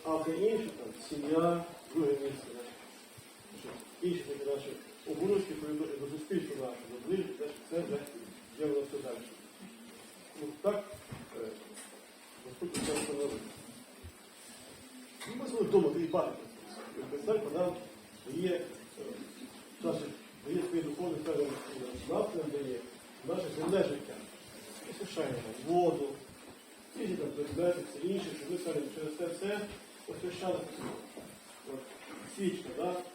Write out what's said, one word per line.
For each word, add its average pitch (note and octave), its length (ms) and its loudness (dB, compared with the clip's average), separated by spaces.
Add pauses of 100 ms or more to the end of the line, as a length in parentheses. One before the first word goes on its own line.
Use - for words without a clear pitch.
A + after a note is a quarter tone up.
А D#3+ 120 4
все D#3+ 140 4
інше, G#3+ 480 6
там, D#3 100 -6 (200)
сім'я, D#3+ 560 6 (300)
друге D#3 160 6
місце, C#3 460 0
наше. - 1160 -12 (280)
Інші F3 160 4
такі C#3 320 -2
наші C#3+ 180 0 (380)
обов'язки F3 480 4
по D3+ 120 -4
відношенню D3 340 0
до C#3+ 180 -2
суспільства D3+ 380 0
нашого, B2+ 360 -4
до B2 160 -6
ближніх, F#3 320 2
наше, D3 120 -2 (180)
це E3 60 0
вже - 220 2 (600)
є D3+ 80 2
у C#3+ 140 4
нас C#3 80 -2
все C#3 140 -4
далі. A#2 160 -4 (1200)
Ну, D3 80 -2 (140)
так, G3+ 220 4 (520)
е, - 120 -4 (960)
Господь C3 420 -4
це D3+ 80 2
встановив. C#3+ 460 0 (1900)
Ну, A3 80 -6
ми C4+ 140 -2
собі A3+ 140 6
вдома, F3+ 240 10
ти D#3 120 4
і E3 60 4
бачите. - 360 2 (560)
Якби C3+ 280 -4
церква F3 340 4
нам F3 140 6 (520)
дає, E3+ 280 4
е, - 80 2 (1200)
наше, D#3 220 2 (420)
дає E3+ 220 4
свої E3+ 140 4
духовні, D#3 420 0
скажімо, C#3+ 260 4 (580)
настрій F3 300 2
нам D3 120 0
дає, C3+ 280 0 (500)
наше F3 180 2 (100)
земне E3+ 220 6
життя. - 360 4 (760)
Освящаємо D3+ 480 0 (280)
воду, D#3+ 420 8 (920)
різні G3 180 2
там D3 120 0
предмети, D3 520 4 (100)
все - 180 0
інше, F#3 180 4 (100)
щоб - 160 -6
ми, F3+ 60 0
скажімо, D3+ 360 2
через D#3 240 -2
це F3 80 0
все G3 340 0 (480)
освящали. F3+ 520 0 (1120)
От, C3+ 80 -4 (560)
свічка, - 400 2
да? F3 200 2 (180)